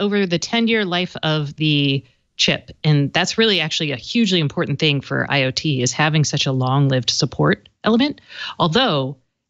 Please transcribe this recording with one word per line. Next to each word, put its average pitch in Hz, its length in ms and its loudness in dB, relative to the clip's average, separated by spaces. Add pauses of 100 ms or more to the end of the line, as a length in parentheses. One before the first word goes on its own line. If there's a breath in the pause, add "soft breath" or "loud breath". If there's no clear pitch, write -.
over 202 260 0
the 170 140 0
ten-year 226 440 0
life 175 380 -2
of 156 340 -2
the 143 480 0 (320 soft breath)
chip, - 340 -2 (140)
and 143 300 4
that's - 240 0
really 214 220 2
actually 156 320 -4
a 127 40 -6
hugely 185 440 0
important 147 380 -2
thing 143 220 2
for 131 300 -4
I 139 140 0
O 131 60 -2
T, 135 300 -2
is 120 120 0
having 156 300 2
such 143 220 -2
a 139 80 -2
long-lived 131 560 0
support - 580 -2 (180)
element. 240 360 0 (380 loud breath)
Although, 156 580 0 (340)